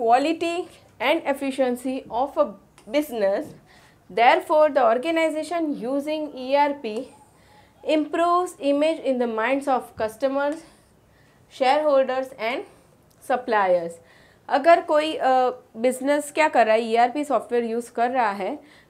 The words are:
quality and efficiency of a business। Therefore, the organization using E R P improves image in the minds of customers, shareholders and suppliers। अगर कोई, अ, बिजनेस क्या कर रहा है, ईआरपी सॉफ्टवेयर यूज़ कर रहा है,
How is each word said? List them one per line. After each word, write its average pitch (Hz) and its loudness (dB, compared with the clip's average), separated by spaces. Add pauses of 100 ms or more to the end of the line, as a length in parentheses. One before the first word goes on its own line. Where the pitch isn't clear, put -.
quality 320 2 (400)
and 311 0
efficiency 262 -4 (140)
of 254 -2
a 294 2 (440)
business। 233 -2 (720)
Therefore, 302 4
the 240 4
organization 320 -2 (300)
using 302 -4
E 262 -4
R 285 2 (120)
P 214 -8 (960)
improves 349 0
image 285 0
in 254 0
the 233 -2 (100)
minds 269 -2
of 254 0 (200)
customers, 269 -4 (1040)
shareholders 269 2
and 247 -6 (720)
suppliers। 196 0 (560)
अगर 330 4
कोई, 311 0
अ, - -2 (520)
बिजनेस 262 0
क्या 311 2
कर 262 4
रहा 220 4
है, 226 2
ईआरपी 240 0
सॉफ्टवेयर 240 -2
यूज़ 233 -6
कर 240 -2
रहा 240 0
है, 202 -6 (300)